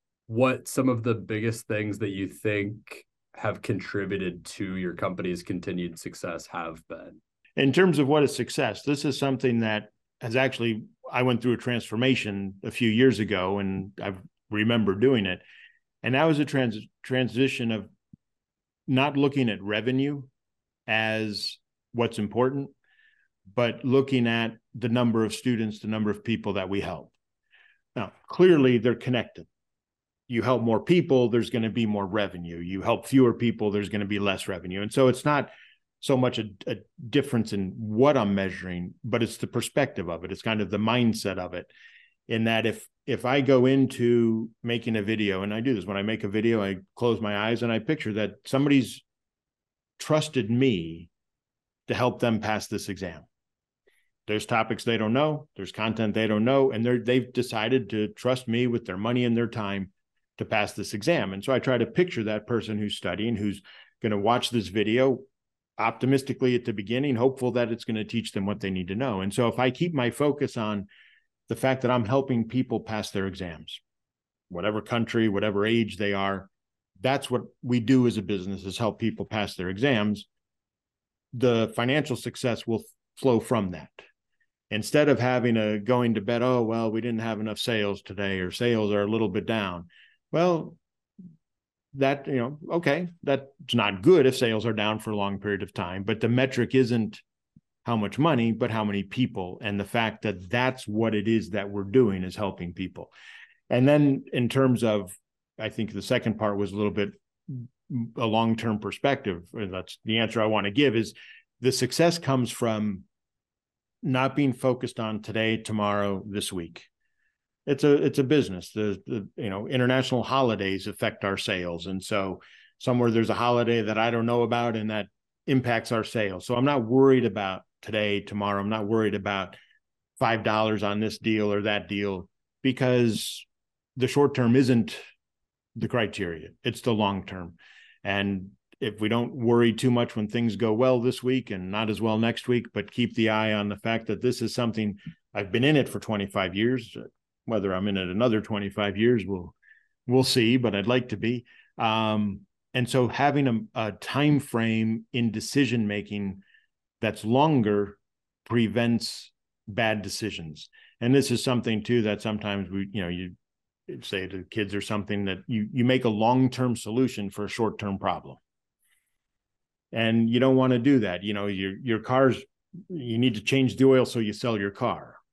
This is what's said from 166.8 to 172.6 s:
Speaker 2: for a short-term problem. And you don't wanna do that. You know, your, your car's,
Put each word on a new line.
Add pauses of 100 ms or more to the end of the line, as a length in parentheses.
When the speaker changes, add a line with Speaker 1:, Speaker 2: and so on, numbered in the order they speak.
Speaker 2:
for
a
short-term
problem. (1600)
And
you
don't
wanna
do
that.
You
know,
your,
your
car's, (460)